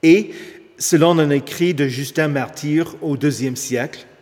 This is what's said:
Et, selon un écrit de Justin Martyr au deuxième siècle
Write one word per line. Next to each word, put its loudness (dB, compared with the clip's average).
Et, 4
selon 4
un 4
écrit 0
de 0
Justin -2
Martyr -4
au -4
deuxième -2
siècle -6